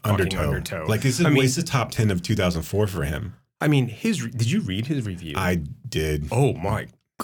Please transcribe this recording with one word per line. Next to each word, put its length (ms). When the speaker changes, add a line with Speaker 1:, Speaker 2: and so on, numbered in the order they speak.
Speaker 1:
fucking 80
Speaker 2:
Undertow. 320
Speaker 1:
Undertow. 420
Speaker 2:
Like, 180
is 140
it, 80
Speaker 1:
I 40
mean, 140
Speaker 2:
it's 120
the 80
top 260
ten 220
of 100
two 140
thousand 260
four 240
for 180
him. 300
Speaker 1:
I 60
mean, 220
his 340
re-, 80
did 180
you 120
read 260
his 200
review? 300
Speaker 2:
I 200
did. 420
Speaker 1:
Oh 240
my. 320